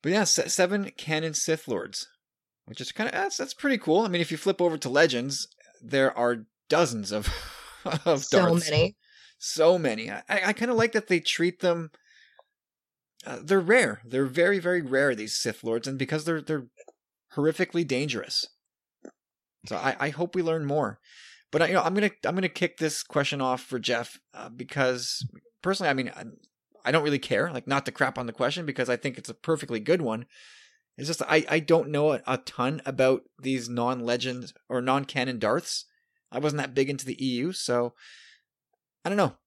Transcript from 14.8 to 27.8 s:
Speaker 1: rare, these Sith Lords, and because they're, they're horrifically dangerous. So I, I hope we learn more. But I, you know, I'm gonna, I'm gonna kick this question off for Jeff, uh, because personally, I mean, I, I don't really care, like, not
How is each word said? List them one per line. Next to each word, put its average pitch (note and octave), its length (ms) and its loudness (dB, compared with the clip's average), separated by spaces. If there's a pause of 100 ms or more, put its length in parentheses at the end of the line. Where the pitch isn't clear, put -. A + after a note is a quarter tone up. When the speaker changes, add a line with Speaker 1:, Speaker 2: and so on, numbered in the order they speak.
Speaker 1:
rare, C3+ 320 2
these G#2+ 200 -6
Sith - 300 -4
Lords, A#2 240 -2
and C3+ 100 -6
because D3+ 280 -2
they're, E3 160 -2
they're C#3+ 240 -4 (680)
horrifically D#3+ 520 2
dangerous. C3 600 -2 (1200)
So G#2+ 100 -6
I, C3 220 -2
I C#3+ 120 -2
hope E3+ 240 -6
we F#3 80 -2
learn D#3+ 240 -2
more. C#3 340 -2 (500)
But D3+ 120 2
I, D#3+ 60 4
you F3+ 60 0
know, F3 80 4
I'm F3 120 0
gonna, G#3 160 2 (160)
I'm F3+ 80 0
gonna F#3+ 160 0
kick - 260 -2
this D3+ 260 -2
question C#3+ 380 -2
off B2+ 220 0
for C3 160 -6
Jeff, A#2 400 -4 (160)
uh, A2+ 160 -16
because B2+ 720 -4 (380)
personally, F#3+ 260 -2
I C#3 60 2
mean, C3 200 -4
I, F#2 100 -16 (640)
I B2+ 40 2
don't D3+ 140 4
really C#3+ 140 2
care, C#3 320 0
like, C3 160 -8
not C3+ 200 0